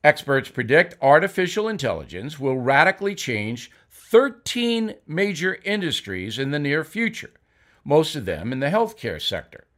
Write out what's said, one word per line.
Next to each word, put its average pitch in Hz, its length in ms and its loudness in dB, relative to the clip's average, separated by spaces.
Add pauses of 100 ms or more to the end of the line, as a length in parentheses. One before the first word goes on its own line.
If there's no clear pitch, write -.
Experts 143 460 2
predict 151 520 2
artificial 180 680 4
intelligence 113 720 -6
will 135 160 0
radically 165 580 2
change 113 560 -6 (180)
thirteen 233 1080 0 (100)
major 180 560 -2
industries 127 800 -4
in 139 100 -2
the 147 80 -2
near 147 240 -2
future, - 520 -6 (500)
most 151 320 2
of 120 80 -8
them 90 280 -4
in 131 60 -6
the 139 80 -2
healthcare 180 560 -2
sector. - 560 -8